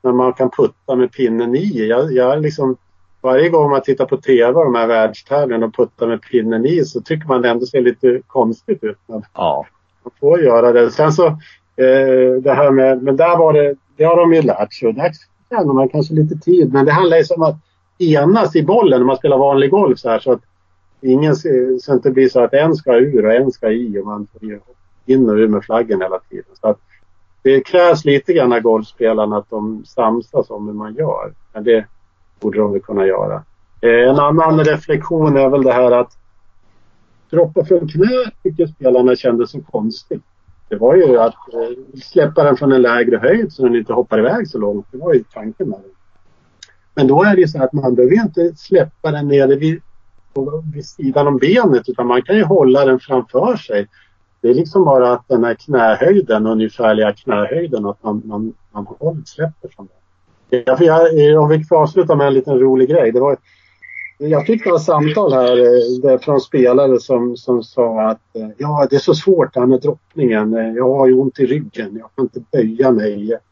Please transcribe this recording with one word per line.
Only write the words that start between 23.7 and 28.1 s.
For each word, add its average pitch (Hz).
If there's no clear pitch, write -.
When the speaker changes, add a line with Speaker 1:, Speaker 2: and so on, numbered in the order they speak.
Speaker 1:
i 110
och 98
man 104
får 107
ju 104
in 127
och 104
ur 110
med 104
flaggen 110
hela 92
tiden. 101
Så 107
att 107
det 135
krävs 170
lite 143